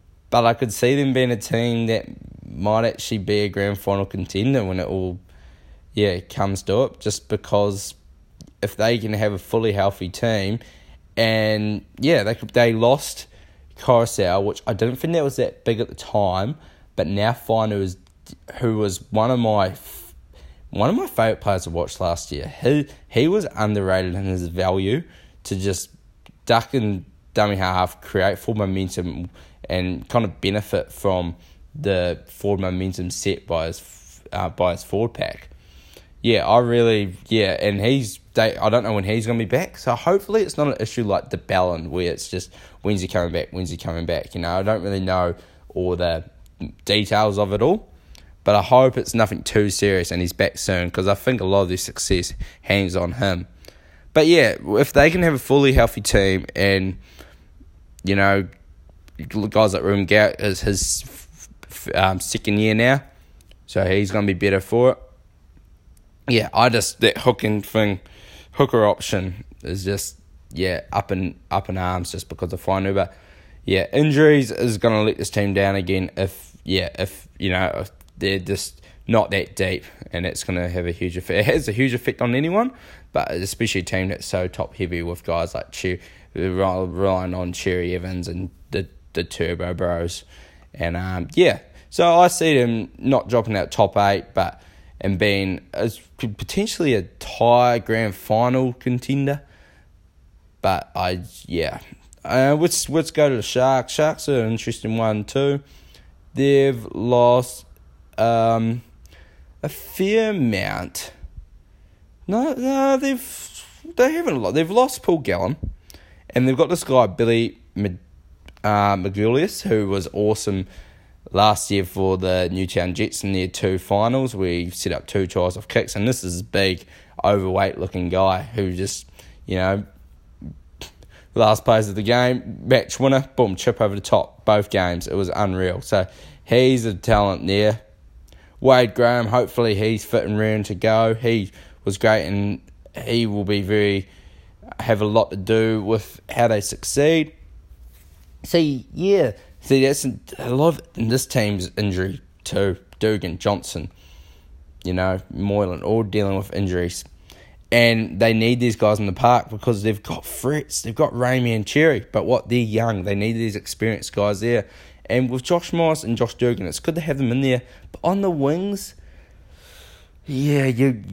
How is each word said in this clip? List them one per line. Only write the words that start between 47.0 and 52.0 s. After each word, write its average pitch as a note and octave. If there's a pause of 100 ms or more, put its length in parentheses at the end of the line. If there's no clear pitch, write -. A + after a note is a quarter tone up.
of G2+
it G#2
all, F#3 (540)
but G#2
I G2
hope C3
it's -
nothing A2
too G#2
serious F#2+
and F2+
he's F2
back -
soon, F2+
'cause F#2
I G2+
think B2
a F#2+
lot G2
of F#2
their F2+
success - (300)